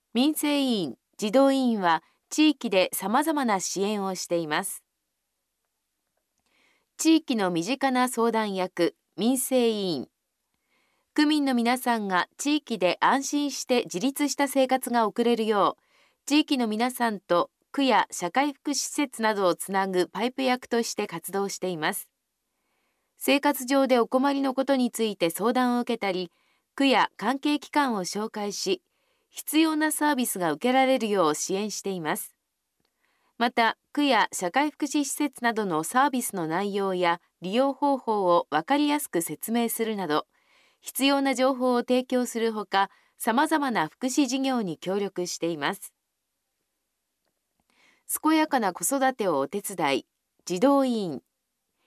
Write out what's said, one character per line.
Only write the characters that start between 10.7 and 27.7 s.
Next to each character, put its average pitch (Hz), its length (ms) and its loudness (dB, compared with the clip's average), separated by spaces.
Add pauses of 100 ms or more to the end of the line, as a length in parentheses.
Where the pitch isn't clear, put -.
区 302 120 2
民 294 180 2
の 269 100 0
皆 240 240 2
さ 240 200 -2
ん 208 100 -4
が 180 300 0
地 294 180 0
域 233 240 -6
で 180 220 2
安 247 220 4
心 285 280 -2
し - 140 -10
て 247 180 2
自 170 160 -8
立 277 300 -2
し 277 80 -6
た 285 100 0
生 269 200 2
活 262 240 -2
が 233 140 2
送 226 200 -2
れ 240 100 4
る 220 100 -2
よ 202 320 2
う、 - 60 -20 (420)
地 294 140 2
域 302 180 0
の 240 120 0
皆 220 200 -2
さ 240 220 -2
ん 202 80 -8
と - 320 0 (220)
区 277 100 0
や 220 280 4
社 175 200 -6
会 277 220 0
福 - 180 -8
祉 262 40 -4
施 - 160 -4
設 277 300 -4
な 220 140 2
ど 196 100 0
を 170 80 4
つ 185 200 -6
な 190 160 0
ぐ 180 180 0
パ 196 160 -6
イ 254 80 -2
プ 262 100 -8
役 254 260 -2
と 240 160 0
し - 120 -6
て 208 120 -4
活 170 260 -10
動 196 160 -2
し - 100 -10
て 185 80 -4
い 180 80 -4
ま 160 180 -2
す。 - 140 -12 (1080)
生 269 240 0
活 285 240 0
上 269 220 2
で 247 120 4
お 233 80 2
困 262 240 0
り 277 100 -2
の 269 120 -2
こ 262 100 -2
と 277 140 2
に 247 120 0
つ - 140 -4
い 208 140 -2
て 170 140 0
相 208 200 0
談 247 280 0
を - 20 -2
受 240 140 -4
け - 20 -8
た 196 160 -2
り、 180 180 -6 (440)
区 277 100 2
や 214 320 4
関 254 220 -2
係 294 200 -2
機 - 100 -14
関 269 260 0